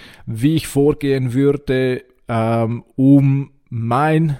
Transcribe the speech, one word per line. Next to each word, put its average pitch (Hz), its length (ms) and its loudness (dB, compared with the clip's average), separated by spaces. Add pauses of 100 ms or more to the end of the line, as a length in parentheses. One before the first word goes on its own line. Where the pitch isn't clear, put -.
(260)
wie 123 300 0
ich 151 100 -4
vorgehen 139 680 0
würde, 131 720 0 (240)
ähm, 117 560 -2 (100)
um 139 580 2 (180)
mein 143 680 -2